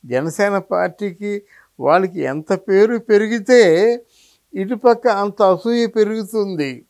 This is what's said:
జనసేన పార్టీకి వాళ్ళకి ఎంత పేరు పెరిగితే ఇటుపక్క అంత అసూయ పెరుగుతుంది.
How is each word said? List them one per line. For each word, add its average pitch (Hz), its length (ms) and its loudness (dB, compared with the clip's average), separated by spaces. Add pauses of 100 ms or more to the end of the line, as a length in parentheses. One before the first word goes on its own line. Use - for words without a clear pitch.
జనసేన 160 520 -2
పార్టీకి 202 840 -6 (380)
వాళ్ళకి 170 420 0
ఎంత 143 300 -4
పేరు 208 460 2
పెరిగితే 220 1000 2 (540)
ఇటుపక్క 226 540 0
అంత 202 340 -2
అసూయ 233 440 2
పెరుగుతుంది. 202 1040 -4